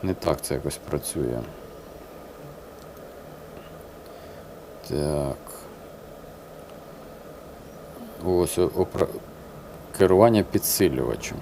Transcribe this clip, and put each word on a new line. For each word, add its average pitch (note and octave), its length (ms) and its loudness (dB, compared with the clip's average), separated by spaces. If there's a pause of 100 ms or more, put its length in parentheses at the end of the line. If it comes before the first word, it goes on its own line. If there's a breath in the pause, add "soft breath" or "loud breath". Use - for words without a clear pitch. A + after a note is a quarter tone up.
Не G2 100 2
так - 280 2
це - 120 -2
якось C2+ 260 -2 (100)
працює. C2 500 0 (3500 loud breath)
Так. D2 480 2 (3000)
Ось F2 320 4
о-, F2+ 200 6
опра-, F#2 300 2 (920)
керування G2 540 10
підсилювачем. B1+ 920 2